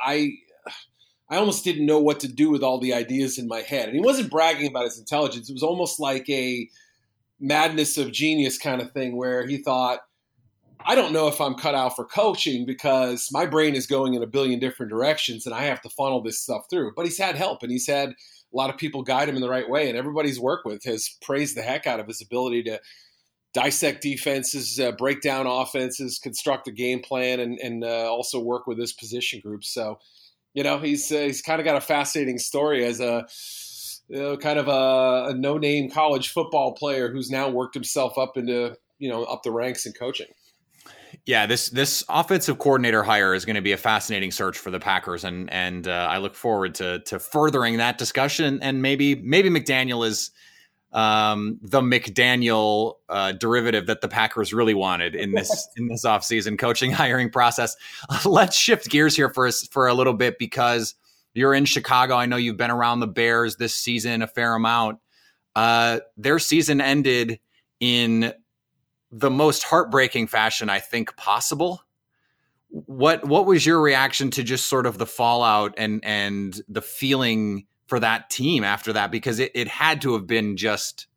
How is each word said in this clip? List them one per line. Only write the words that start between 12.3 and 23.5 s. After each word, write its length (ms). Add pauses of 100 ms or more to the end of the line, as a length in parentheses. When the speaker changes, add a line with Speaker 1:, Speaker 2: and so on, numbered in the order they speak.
Speaker 1:
because 680
my 160
brain 280
is 120
going 280
in 80
a 40
billion 320
different 320
directions 540
and 100
I 100
have 180
to 80
funnel 320
this 180
stuff 300
through." 260
But 80
he's 140
had 180
help 260
and 80
he's 160
had 240
a 460
lot 140
of 80
people 240
guide 260
him 80
in 60
the 80
right 180
way. 200
And 100
everybody's 420
worked 260
with 180
has 260 (120)
praised 340
the 60
heck 240
out 140
of 60
his 160
ability 420
to 160 (760)